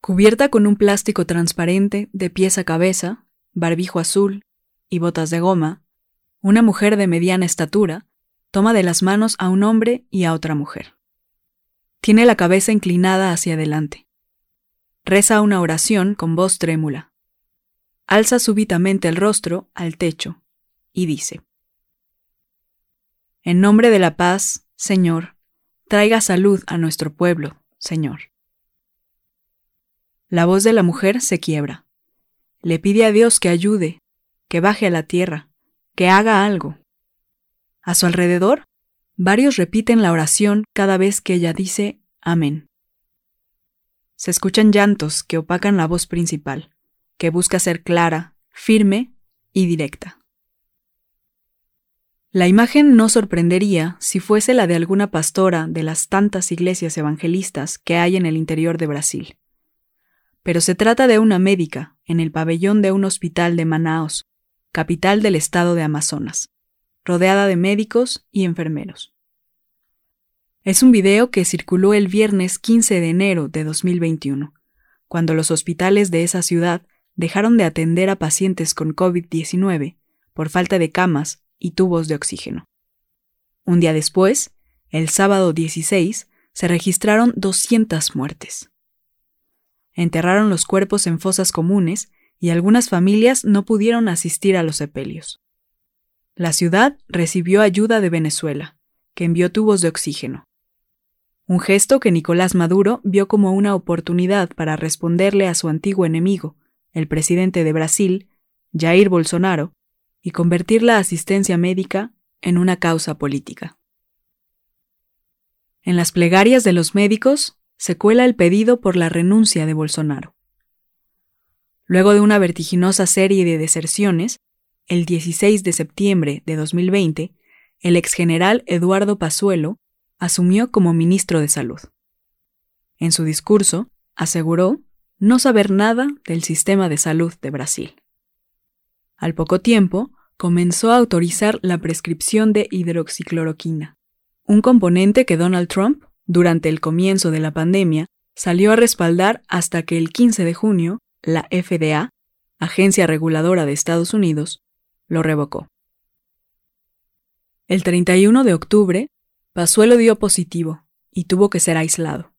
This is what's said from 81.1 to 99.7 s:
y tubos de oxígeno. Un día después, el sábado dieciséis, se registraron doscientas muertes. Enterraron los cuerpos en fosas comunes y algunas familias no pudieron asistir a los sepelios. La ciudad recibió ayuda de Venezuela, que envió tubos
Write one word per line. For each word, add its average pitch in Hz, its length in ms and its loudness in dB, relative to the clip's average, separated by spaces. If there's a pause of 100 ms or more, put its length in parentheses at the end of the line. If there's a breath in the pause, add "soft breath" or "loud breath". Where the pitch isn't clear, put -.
y 175 120 -6
tubos 170 360 -2
de 156 80 -4
oxígeno. - 500 -10 (1000)
Un 175 160 2
día 165 100 2
después, 185 640 -2 (340)
el 160 200 -4
sábado 196 420 2
dieciséis, 165 800 -4 (240)
se 175 160 -4
registraron 208 640 0
doscientas 196 800 -2
muertes. - 560 -10 (1200)
Enterraron 175 560 0
los 180 160 -2
cuerpos 196 420 -2
en 165 120 -2
fosas 190 320 -2
comunes 180 580 -2 (300)
y 175 120 -2
algunas 208 360 2
familias 208 560 2
no 202 220 2
pudieron 226 420 0
asistir 180 480 -2
a 175 80 0
los 156 140 -4
sepelios. - 640 -12 (920)
La 170 180 -4
ciudad 202 440 2 (120)
recibió 180 520 0
ayuda 214 380 2
de 190 100 0
Venezuela, 156 680 -4 (360)
que 175 120 -6
envió 170 260 0
tubos 214 300 2